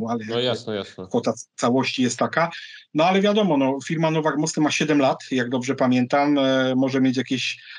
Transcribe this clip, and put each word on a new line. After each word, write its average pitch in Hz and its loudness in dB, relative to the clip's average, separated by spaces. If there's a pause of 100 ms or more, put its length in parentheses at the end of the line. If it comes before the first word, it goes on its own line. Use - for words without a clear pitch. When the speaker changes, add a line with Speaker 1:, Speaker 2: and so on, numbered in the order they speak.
Speaker 1:
ale 113 -4
Speaker 2:
No 117 -2
jasne, 113 -4
jasne. 95 -8
Speaker 1:
kwota 120 -2
c-, - -14
całości 127 0
jest 120 0
taka. 160 0 (440)
No 151 4
ale 190 4
wiadomo, 202 4
no, 135 2
firma 160 0
Nowak 156 0
Mosty 156 -2
ma 151 2
siedem 151 0
lat, 139 2 (120)
jak 127 0
dobrze 127 -4
pamiętam, 131 2
e, 131 2
może 135 2
mieć 131 2
jakieś - -4 (160)